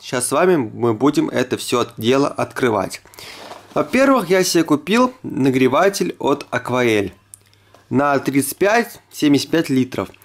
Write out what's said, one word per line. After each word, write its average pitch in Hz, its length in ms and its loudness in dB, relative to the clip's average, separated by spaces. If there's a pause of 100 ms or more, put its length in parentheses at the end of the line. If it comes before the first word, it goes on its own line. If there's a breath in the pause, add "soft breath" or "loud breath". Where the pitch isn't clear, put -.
Сейчас 123 280 -6
с - 40 -2
вами 175 240 4
мы 113 380 -2
будем 147 340 2
это 123 300 -2
все 120 260 -2 (140)
дело 131 300 2
открывать. 110 720 -4 (720 loud breath)
Во-первых, 240 560 2
я 185 120 4
себе 170 220 2
купил 214 480 2 (100)
нагреватель 131 960 2
от - 300 -2
Акваэль 120 640 -2 (760 soft breath)
на 139 280 2
тридцать 135 380 -2
пять 226 460 0 (100)
семьдесят 143 380 0
пять 165 180 0
литров. 123 400 -2 (160 loud breath)